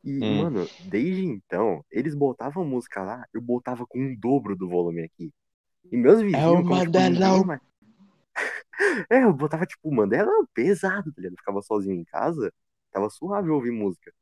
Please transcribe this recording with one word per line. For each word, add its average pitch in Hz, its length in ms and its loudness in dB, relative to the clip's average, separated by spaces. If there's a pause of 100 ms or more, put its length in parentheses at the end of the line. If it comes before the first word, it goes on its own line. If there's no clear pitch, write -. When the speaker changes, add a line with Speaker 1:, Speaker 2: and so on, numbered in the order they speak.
Speaker 1:
e, 139 180 -6
Speaker 2:
Hum. 117 220 0
Speaker 1:
mano, 104 240 -4 (200)
desde 185 360 -2
então, 98 640 -4
eles 147 240 -4
botavam 143 500 -2
música 123 380 -6
lá, 113 320 -10
eu 117 60 -6
botava 123 440 -6
com - 140 -10
o 131 180 -4
dobro 113 400 0
do 92 120 -6
volume 87 340 -2
aqui. 147 300 -14 (580)
E 120 60 -4
meus 147 240 8
Speaker 2:
É - 20 0
Speaker 1:
vizinhos, 160 240 2 (140)
Speaker 2:
o - 20 2
Speaker 1:
como, 180 180 2
tipo, 170 180 0
ninguém 185 120 6
Speaker 2:
Mandelão. 190 340 4
Speaker 1:
mais 156 160 -4 (720)
<laughs> - 760 -4
É, 254 140 6
eu 208 80 6
botava, 156 340 -2
tipo, - 260 -8
Mandelão 170 640 2
pesado, 190 580 0
tá - 80 -20
ligado? 92 120 -10
Eu - 60 -20
ficava 101 240 -6
sozinho 98 340 -2
em 85 80 -8
casa, 120 480 -4 (400)
tava - 180 -2
suave 190 400 -4
ouvir 123 220 -2
música. 104 500 -6